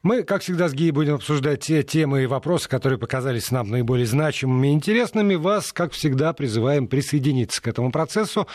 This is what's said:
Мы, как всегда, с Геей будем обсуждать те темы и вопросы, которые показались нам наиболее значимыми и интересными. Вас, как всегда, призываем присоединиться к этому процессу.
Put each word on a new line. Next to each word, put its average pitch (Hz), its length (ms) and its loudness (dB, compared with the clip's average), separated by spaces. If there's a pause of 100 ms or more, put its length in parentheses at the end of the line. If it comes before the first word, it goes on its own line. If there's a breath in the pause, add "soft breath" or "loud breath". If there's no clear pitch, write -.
Мы, 220 220 2
как 196 180 -2
всегда, 175 280 0
с 135 40 -2
Геей 160 180 2
будем 147 240 2
обсуждать 143 460 -2
те 156 220 0
темы 139 400 0
и - 40 2
вопросы, 147 420 -2
которые 131 300 0
показались 123 520 -4
нам 120 180 -2
наиболее 123 360 2
значимыми 131 640 0
и 143 40 4
интересными. 202 640 2
Вас, 185 380 0
как 175 200 -2
всегда, 147 380 0
призываем 127 560 0
присоединиться 135 720 0
к - 60 -4
этому 120 240 0
процессу. 185 640 -2